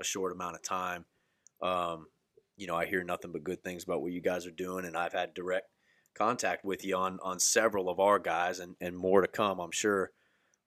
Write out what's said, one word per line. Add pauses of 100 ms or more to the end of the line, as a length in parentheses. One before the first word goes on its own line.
a
short
amount
of
time. (580)
Um, (480)
you
know,
I
hear
nothing
but
good
things
about
what
you
guys
are
doing,
and
I've
had
direct (460)
contact
with
you
on,
on
several
of
our
guys
and,
and
more
to
come,
I'm
sure. (540)